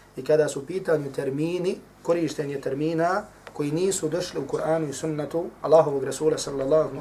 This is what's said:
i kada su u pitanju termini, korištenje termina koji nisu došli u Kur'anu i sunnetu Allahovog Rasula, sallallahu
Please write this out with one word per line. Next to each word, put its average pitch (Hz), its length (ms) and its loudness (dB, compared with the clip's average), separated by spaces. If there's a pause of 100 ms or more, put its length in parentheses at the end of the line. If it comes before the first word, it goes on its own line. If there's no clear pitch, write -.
(160)
i 131 80 -10
kada 151 240 6
su 143 120 -4
u 135 60 -12
pitanju 160 460 -2
termini, 165 640 -2 (240)
korištenje 147 580 0
termina 165 640 0 (300)
koji 147 200 -2
nisu 175 360 0
došli 165 320 -4
u 135 60 -6
Kur'anu 156 440 0
i - 20 -8
sunnetu 156 520 -4 (180)
Allahovog 143 420 6
Rasula, 143 340 0
sallallahu 139 640 0